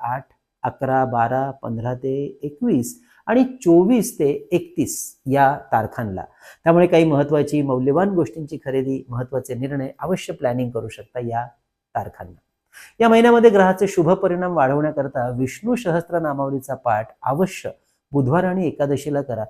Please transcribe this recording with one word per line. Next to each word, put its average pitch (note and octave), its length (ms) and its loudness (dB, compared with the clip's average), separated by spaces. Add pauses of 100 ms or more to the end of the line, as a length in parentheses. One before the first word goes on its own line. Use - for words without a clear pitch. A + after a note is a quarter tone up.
आठ, B2+ 240 -6 (380)
अकरा, C3 420 0
बारा, B2 460 -2
पंधरा A#2 440 -6
ते C3+ 480 -6
एकवीस D3+ 580 -2 (260)
आणि A#3+ 180 4
चोवीस F#3 680 4
ते D3 380 -2
एकतीस - 640 -4 (100)
या C#3 320 2 (140)
तारखांना. G#2+ 500 -2 (420)
त्यामुळे F3 220 6
काही G3 180 6
महत्त्वाची, D3 580 2
मौल्यवान C#3 460 0
गोष्टींची D#3+ 560 -4
खरेदी, C3+ 440 -4
महत्त्वाचे B2+ 460 -8
निर्णय C3+ 440 -6
अवश्य F3 340 -6
प्लॅनिंग B2+ 380 -4
करू A2+ 180 -6
शकता - 320 -14
या A#2 260 -6 (500)
तारखांना. G2 440 -12 (600)
या A3+ 80 4
महिन्यामध्ये A#3 420 8
ग्रहाचे F#3+ 360 4
शुभ F3 240 2
परिणाम F3+ 460 0
वाढवण्याकरता C#3 720 0
विष्णू C3 460 -4
सहस्त्र E3+ 440 -2
नामावलीचा C#3 560 -4
पाठ A2 340 -2 (140)
अवश्य D3 480 -4 (420)
बुधवार C#3+ 320 2
आणि F#3 220 -2
एकादशीला C#3+ 560 -4
करा, A2+ 280 -8